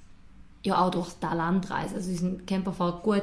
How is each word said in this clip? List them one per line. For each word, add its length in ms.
ja 220
auch 80
durch 220
die 120
Landreise. 680
Also 140
unser 340
Camper 280
fährt 300
gut 200